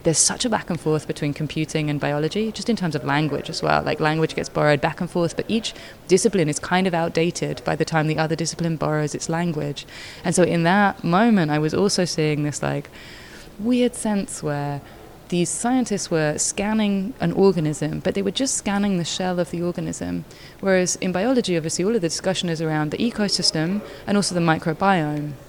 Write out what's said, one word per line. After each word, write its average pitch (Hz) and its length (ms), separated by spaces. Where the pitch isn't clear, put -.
there's 165 160
such - 260
a 247 40
back - 200
and 165 100
forth 156 280
between 147 260
computing 151 560
and 147 100
biology, 156 520
just - 180
in 226 60
terms 175 180
of 143 100
language 139 460
as 160 140
well. 151 180
Like, - 180
language 156 360
gets - 140
borrowed 147 320
back 165 200
and 175 80
forth, 170 260
but - 120
each 220 260
discipline 185 420
is 147 100
kind 185 260
of 180 80
outdated 165 720
by 160 120
the 156 100
time 156 220
the 156 120
other 160 160
discipline 165 400
borrows 151 400
its - 140
language. 156 580
And 170 120
so 180 80
in 165 200
that 196 400
moment, 185 460
I 151 80
was 151 160
also 190 320
seeing 151 380
this, 147 180
like, 143 280
weird 240 360
sense - 480
where 143 380
these 175 200
scientists 240 600
were 156 260
scanning 202 840
an 170 120
organism, 160 680
but 190 120
they 202 80
were 196 80
just 262 260
scanning 202 420
the 170 80
shell 185 340
of 170 100
the 170 140
organism. 175 600
Whereas 185 380
in 185 140
biology, 196 460
obviously, 160 260
all 220 120
of 208 60
the 165 60
discussion 185 420
is 160 120
around 151 300
the - 60
ecosystem 202 840
and 202 100
also 196 200
the 175 60
microbiome. 160 920